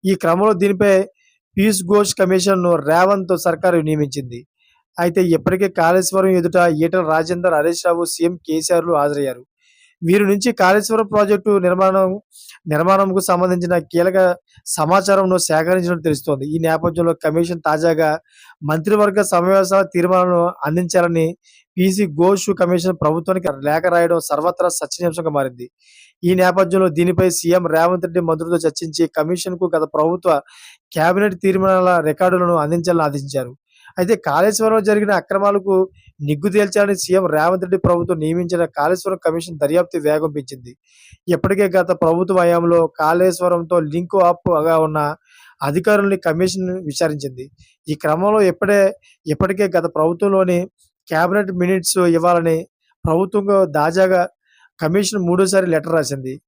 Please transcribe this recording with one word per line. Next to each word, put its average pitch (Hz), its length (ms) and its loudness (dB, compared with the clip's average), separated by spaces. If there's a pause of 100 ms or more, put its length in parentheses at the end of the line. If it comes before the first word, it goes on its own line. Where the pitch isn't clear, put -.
ఈ 190 140 2
క్రమంలో 185 300 2 (100)
దీనిపై 202 280 2 (640)
పీయూష్ 196 240 2 (120)
ఘోష్ 208 280 2
కమిషన్ను 185 520 2 (160)
రేవంత్ 185 440 2 (120)
సర్కారు 170 340 2 (100)
నియమించింది. 139 520 -4 (560)
అయితే 175 260 0 (140)
ఇప్పటికే 190 320 -2 (100)
కాళేశ్వరం 185 640 2
ఎదుట 170 180 0 (240)
ఈటల 170 220 0 (100)
రాజేందర్, 170 460 0
హరీష్ 170 260 -2
రావు, 170 180 0 (100)
సీఎం 170 200 -2 (120)
కేసీఆర్లు 165 540 0
హాజరయ్యారు. 139 420 -4 (640)
వీరి 202 220 4
నుంచి 202 200 0 (120)
కాళేశ్వరం 214 500 2
ప్రాజెక్టు 208 400 2 (140)
నిర్మాణం, 190 440 2 (640)
నిర్మాణంకు 190 560 2
సంబంధించిన 180 480 0 (160)
కీలక 180 260 0 (600)
సమాచారంను 185 680 2
సేకరించినట్టు 170 640 0
తెలుస్తోంది. 139 460 -2
ఈ 165 120 -2
నేపథ్యంలో 165 480 0 (120)
కమిషన్ 165 440 -2
తాజాగా 156 400 2 (600)
మంత్రివర్గ 202 520 2 (100)
సమావేశాల 190 540 2 (100)
తీర్మానాలను 180 480 2 (240)
అందించాలని 170 580 0 (520)
పీసీ 190 280 2 (160)
ఘోష్ 190 280 2 (120)
కమిషన్ 180 420 0
ప్రభుత్వానికి 165 520 -2 (140)
లేఖ 165 160 0 (100)
రాయడం 170 340 2
సర్వత్రా 170 500 -2
చర్చనీయాంశంగా 160 600 -6
మారింది. 123 280 -6 (600)
ఈ 180 40 4 (120)
నేపథ్యంలో 180 560 2
దీనిపై 180 300 2 (100)
సీఎం 175 260 0 (120)
రేవంత్ 175 300 0
రెడ్డి 170 220 -2
మంత్రులతో 165 380 -2
చర్చించి 160 380 -2 (120)
కమిషన్కు 175 480 -4 (100)
గత 156 100 0 (120)
ప్రభుత్వ 165 420 0 (560)
కేబినెట్ 185 480 0
తీర్మానాల 190 480 2 (200)
రికార్డులను 175 520 0
అందించాలని 170 460 0
ఆదేశించారు. 135 440 -8 (460)
అయితే 185 140 0 (140)
కాళేశ్వరంలో 214 600 2
జరిగిన 208 240 0 (100)
అక్రమాలకు 196 520 -2 (540)
నిగ్గు 151 260 -2
తేల్చాలని 202 480 0
సీఎం 185 320 0
రేవంత్ 175 320 0
రెడ్డి 185 200 -2
ప్రభుత్వం 175 380 0
నియమించిన 170 400 -2 (140)
కాళేశ్వరం 180 480 -2
కమిషన్ 165 380 -4
దర్యాప్తు 170 420 0
వేగం 151 300 0
పెంచింది. 127 360 -12 (640)
ఇప్పటికే 196 320 0 (100)
గత 180 140 2 (140)
ప్రభుత్వ 175 400 0
హయాంలో 170 360 2 (220)
కాళేశ్వరంతో 175 760 0 (160)
లింక్ 175 240 -4 (120)
అప్ 175 200 -2 (180)
గా 165 80 2 (100)
ఉన్న 156 140 -4 (680)
అధికారుల్ని 196 500 0 (100)
కమిషన్ 180 440 -2 (180)
విచారించింది. 139 560 -6 (460)
ఈ 151 120 -2
క్రమంలో 185 360 0 (120)
ఇప్పుడే, 202 300 0 (520)
ఇప్పటికే 190 420 -2
గత 170 100 0 (120)
ప్రభుత్వంలోని 180 640 0 (520)
క్యాబినెట్ 185 400 0 (100)
మినిట్స్ 180 360 -2 (200)
ఇవ్వాలని 165 400 2 (480)
ప్రభుత్వం 190 400 0 (340)
తాజాగా 180 420 2 (640)
కమిషన్ 185 460 -2
మూడోసారి 185 440 2
లెటర్ 160 260 -2
రాసింది. 135 360 -6 (120)